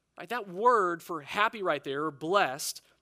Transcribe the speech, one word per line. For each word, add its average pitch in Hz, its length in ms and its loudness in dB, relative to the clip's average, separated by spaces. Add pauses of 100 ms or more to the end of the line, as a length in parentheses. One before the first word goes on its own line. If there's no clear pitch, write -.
(180)
Right? 160 120 -14
That 233 180 -8
word 185 540 2
for 165 180 -8
happy 208 420 -2
right 156 220 0
there, 143 220 -4
or 156 40 -4
blessed, 151 720 0 (220)